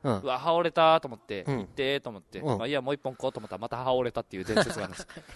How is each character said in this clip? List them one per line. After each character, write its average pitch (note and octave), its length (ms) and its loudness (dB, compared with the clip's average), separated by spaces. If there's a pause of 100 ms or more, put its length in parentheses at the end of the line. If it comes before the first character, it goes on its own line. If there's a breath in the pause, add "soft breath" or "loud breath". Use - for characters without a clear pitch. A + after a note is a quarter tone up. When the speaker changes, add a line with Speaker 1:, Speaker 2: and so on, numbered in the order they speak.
Speaker 1:
う C#3+ 60 0
ん。 G2+ 100 2
Speaker 2:
う G2 80 -8
わ、 B2+ 120 0
歯 E3 140 0
折 E3+ 140 2
れ D#3+ 40 -2
た D#3+ 300 8
と D3 60 -8
思 A#2 100 -10
っ - 20 -18
て、 G2 260 -6
Speaker 1:
う C#3+ 60 -2
ん。 C3 60 0
Speaker 2:
行 G#2+ 60 -2
っ - 20 -8
て C#3 340 -2
と B2+ 100 -10
思 G#2 100 -12
っ - 20 -20
て、 - 180 -14
Speaker 1:
う C3+ 160 0
ん。 - 20 0
Speaker 2:
ま A2+ 80 -2
あ、 - 20 -2
い - 20 -2
い C#3+ 40 -2
や、 C#3 80 0
も C3 100 -2
う - 20 2
一 C#3+ 80 -6
本 C3 120 -6
食 C3 120 -6
お C3 40 2
う - 40 -10
と B2 60 -6
思 G#2+ 80 -12
っ - 20 -12
た F#2+ 60 -8
ら F#2+ 40 -6
ま A#2 80 -6
た A#2+ 100 -6
歯 B2+ 160 0
折 B2+ 140 4
れ A2+ 40 -4
た A#2 100 -4
っ - 20 -4
て - 140 -10
い F#2 40 -4
う - 40 -2
伝 D3+ 180 4
説 - 160 -4
が - 60 -4
あ - 20 -6
る D3 60 -10
ん - 20 -14 (400)